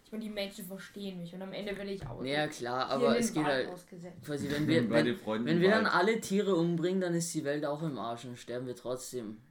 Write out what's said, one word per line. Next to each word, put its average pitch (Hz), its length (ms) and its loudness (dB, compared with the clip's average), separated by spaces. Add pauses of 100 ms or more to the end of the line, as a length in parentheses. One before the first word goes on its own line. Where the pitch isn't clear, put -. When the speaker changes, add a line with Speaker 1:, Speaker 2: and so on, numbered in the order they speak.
Speaker 1:
ich - 100 -18
meine, 220 100 -6
die 214 60 -8
Menschen 196 360 -8
verstehen 190 540 -10
mich 170 140 -10
und 180 80 -10
am 190 100 -10
Ende 208 260 -6
werde 202 140 -8
ich 196 160 -8
auch 120 160 -8
Speaker 2:
Ja, 147 240 0
klar, 123 400 -2
Speaker 1:
hier 135 80 0
Speaker 2:
aber 226 220 6
Speaker 1:
in - 40 4
Speaker 2:
es 226 60 2
Speaker 1:
den 180 80 -2
Speaker 2:
geht 156 100 2
Speaker 1:
Wald 135 200 2
Speaker 2:
halt - 100 -8
Speaker 1:
ausgesetzt. 170 500 -16
Speaker 2:
quasi, 143 240 -4
wenn 147 180 0
wir, 160 140 6
Speaker 3:
<laughs> 104 80 2
Bei 113 60 2
Speaker 2:
wenn, 117 100 6
Speaker 3:
den 120 120 2
Freunden 110 300 -2
Speaker 2:
wenn 165 120 4
wir 185 100 8
dann 220 100 6
Speaker 3:
im 220 60 2
Wald. - 100 2
Speaker 2:
alle 220 260 4
Tiere 196 340 2
umbringen, 170 460 4
dann 175 120 0
ist 170 200 0
die 156 100 -2
Welt 147 220 0
auch 147 180 -2
im 143 160 -2
Arsch 117 240 -6
und 120 160 -10
sterben 123 280 -6
wir 123 100 -6
trotzdem. 117 600 -6 (140)